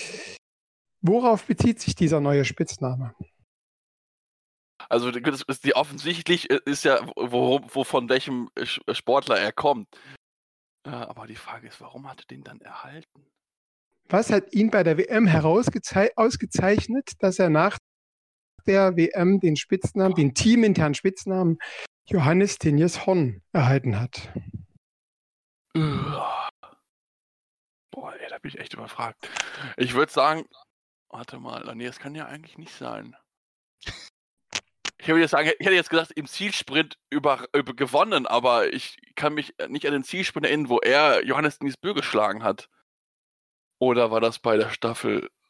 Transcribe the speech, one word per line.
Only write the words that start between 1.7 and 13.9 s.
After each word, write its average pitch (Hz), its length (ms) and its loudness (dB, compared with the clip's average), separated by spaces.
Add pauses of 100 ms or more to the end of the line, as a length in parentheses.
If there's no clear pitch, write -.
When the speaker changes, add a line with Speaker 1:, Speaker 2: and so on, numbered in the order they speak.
Speaker 1:
sich - 160 -4
dieser 160 240 2
neue 143 260 2
Spitzname? 127 680 -6 (1700)
Speaker 2:
Also, 120 220 0
das 127 320 -4
ist - 200 -8
die, 135 120 2
offensichtlich, 151 760 -2
äh, 143 140 2
ist 143 180 -4
ja, 135 160 4 (160)
wo, 127 540 0
wo, 135 140 -2
von 123 260 -2
welchem 127 480 -2
Sch-, - 240 -8 (120)
Sportler 127 460 0
er 104 140 -2
kommt. 131 340 -2 (1000)
Äh, 143 40 -16
aber 117 360 -14
die 113 120 -20
Frage 120 300 -18
ist, - 120 -20
warum 135 300 -20
hat 127 120 -20
er - 40 -20
den 131 180 -20
dann 120 180 -20
erhalten? 143 640 -20 (840)